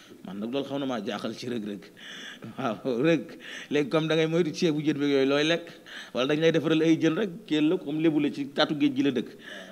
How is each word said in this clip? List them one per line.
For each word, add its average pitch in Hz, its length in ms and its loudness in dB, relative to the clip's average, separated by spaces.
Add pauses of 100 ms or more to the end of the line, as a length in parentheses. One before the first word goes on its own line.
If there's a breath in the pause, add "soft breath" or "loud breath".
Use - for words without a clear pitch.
(260 loud breath)
Man 98 140 -10
nag 113 140 -6
loolu 139 140 -2
xaw 139 120 -6
na 143 80 -6
maa 123 180 -4
jaaxal 110 300 -6
ci 123 140 -12
Reug 120 160 -6
Reug. 101 200 -10 (760 loud breath)
Waaw, 120 440 -2
Reug, 156 360 2 (320 loud breath)
léegi 147 180 2
comme 156 200 0
da 156 80 2
ngay 160 100 4
moytu 165 260 2
ceebu 156 300 0
jën 147 160 2
bi 143 80 0
yooyu, 139 220 4
looy 143 160 4
lekk? 165 260 0 (440 loud breath)
Wala 123 200 0
dañ 151 60 0
lay 165 120 6
defaral 160 300 4
ay 160 160 6
jën 160 160 4
rek, 190 160 -2 (160)
kii 151 140 2
la, 156 180 4
comme 156 220 -4
lébu 160 200 4
la, 143 120 2
ci 139 160 -6
taatu 156 260 0
géej 143 220 2
gi 139 60 2
la 143 80 4
dëkk. 117 260 -4 (360 loud breath)